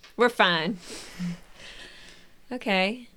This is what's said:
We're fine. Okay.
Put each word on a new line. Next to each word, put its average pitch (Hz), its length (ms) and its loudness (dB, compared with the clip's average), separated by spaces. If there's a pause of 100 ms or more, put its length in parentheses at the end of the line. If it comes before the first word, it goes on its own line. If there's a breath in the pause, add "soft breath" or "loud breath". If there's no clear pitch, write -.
(160)
We're 240 120 6
fine. 180 500 4 (1700 loud breath)
Okay. 226 640 0